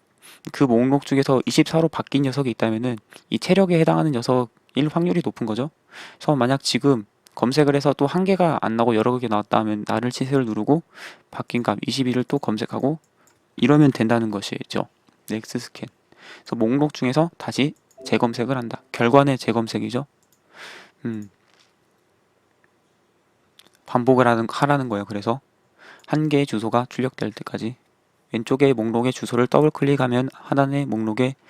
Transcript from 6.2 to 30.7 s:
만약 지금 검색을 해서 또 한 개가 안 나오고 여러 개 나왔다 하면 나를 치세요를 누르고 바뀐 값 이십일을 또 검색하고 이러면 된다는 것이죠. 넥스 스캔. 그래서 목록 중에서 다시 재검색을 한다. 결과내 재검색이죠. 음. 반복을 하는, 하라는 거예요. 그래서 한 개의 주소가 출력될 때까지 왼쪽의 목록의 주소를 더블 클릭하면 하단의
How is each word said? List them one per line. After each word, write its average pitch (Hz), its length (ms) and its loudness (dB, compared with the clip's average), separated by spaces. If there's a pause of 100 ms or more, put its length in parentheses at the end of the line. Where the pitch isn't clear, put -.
만약 131 280 0
지금 131 420 0 (300)
검색을 139 400 2
해서 143 180 2
또 143 140 0
한 180 160 0
개가 175 380 2
안 110 160 -2
나오고 117 180 2
여러 123 240 2
개 123 80 -6
나왔다 110 320 0
하면 107 280 -4
나를 113 240 -2
치세요를 131 340 -2
누르고 110 360 0 (480)
바뀐 - 320 -6
값 110 240 0
이십일을 127 380 -2
또 143 160 -2
검색하고 117 600 -4 (580)
이러면 143 340 6
된다는 113 400 0
것이죠. - 560 -8 (420)
넥스 113 300 -8
스캔. - 280 -14 (520)
그래서 - 160 -8
목록 131 380 0
중에서 151 440 0
다시 139 360 -2 (320)
재검색을 120 520 -2
한다. 117 240 -10 (100)
결과내 135 460 4
재검색이죠. 113 680 -4 (1000)
음. 107 240 -8 (2500)
반복을 123 420 4
하는, 113 220 2
하라는 139 400 0
거예요. 101 160 -4
그래서 104 340 -6 (680)
한 151 220 0
개의 143 160 2
주소가 113 440 -2
출력될 120 420 -6
때까지 110 440 -10 (560)
왼쪽의 135 420 2
목록의 117 400 0
주소를 120 340 -2
더블 147 220 4
클릭하면 131 640 0
하단의 139 520 -2